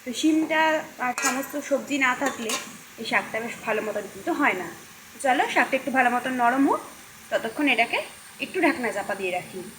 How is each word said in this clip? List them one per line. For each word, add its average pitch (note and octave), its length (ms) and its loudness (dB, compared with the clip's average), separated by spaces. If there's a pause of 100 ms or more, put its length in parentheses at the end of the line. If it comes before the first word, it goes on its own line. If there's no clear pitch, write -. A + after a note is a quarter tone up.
তো B3+ 60 -8 (100)
শিমটা D#4 420 4 (440)
আর B3 80 -2 (120)
সমস্ত C4 280 0 (160)
সবজি C#4 360 0
না B3+ 60 6 (100)
থাকলে B3+ 300 -2 (500)
এই A3+ 100 -6
শাকটা G#3+ 320 0
বেশ A#3 120 -8 (100)
ভালো A3 220 0
মতন G#3 260 -4
কিন্তু B3+ 260 -4
হয় A#3+ 220 4
না। E3+ 60 -6 (560)
চলো, C4+ 200 4 (120)
শাকটা C4+ 240 2
একটু C4 180 -6
ভালো B3 180 6
মতন B3+ 260 -2
নরম B3 280 4
হোক, D#5 120 2 (500)
ততক্ষণ A3+ 420 0
এটাকে A#3+ 260 2 (460)
একটু - 200 -6
ঢাকনা B3+ 300 2
চাপা G3+ 240 -4
দিয়ে F#3+ 180 -2
রাখি। F3+ 220 -8 (180)